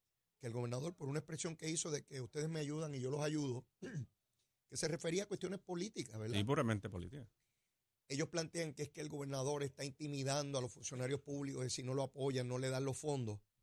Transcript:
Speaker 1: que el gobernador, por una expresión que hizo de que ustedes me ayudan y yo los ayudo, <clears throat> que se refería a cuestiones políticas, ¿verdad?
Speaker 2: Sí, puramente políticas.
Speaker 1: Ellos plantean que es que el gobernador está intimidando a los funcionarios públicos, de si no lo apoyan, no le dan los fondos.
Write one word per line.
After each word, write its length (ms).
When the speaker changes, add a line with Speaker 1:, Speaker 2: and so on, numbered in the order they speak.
Speaker 1:
que 60
el 80
gobernador, 400
por 140
una 100
expresión 360
que 140
hizo 220
de 140
que 160
ustedes 280
me 120
ayudan 340
y 60
yo 100
los 100
ayudo, 460
<clears throat> 880
que 60
se 120
refería 360
a 20
cuestiones 340
políticas, 580
¿verdad? 200
Speaker 2:
Sí, 60
puramente 440
políticas. 400
Speaker 1:
Ellos 200
plantean 440
que 120
es 40
que 140
el 60
gobernador 540
está 220
intimidando 760
a 40
los 100
funcionarios 480
públicos, 420
de 80
si 120
no 120
lo 80
apoyan, 460
no 100
le 120
dan 140
los 140
fondos. 420